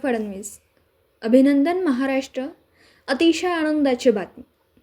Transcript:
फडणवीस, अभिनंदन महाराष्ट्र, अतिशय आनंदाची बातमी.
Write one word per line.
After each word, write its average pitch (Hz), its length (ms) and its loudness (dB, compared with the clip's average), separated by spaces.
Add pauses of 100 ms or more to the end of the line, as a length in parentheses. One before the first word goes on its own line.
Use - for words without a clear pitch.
फडणवीस, 214 460 -6 (760)
अभिनंदन 277 600 4
महाराष्ट्र, 269 600 -4 (680)
अतिशय 330 400 2
आनंदाची 302 600 0
बातमी. 202 320 -6 (400)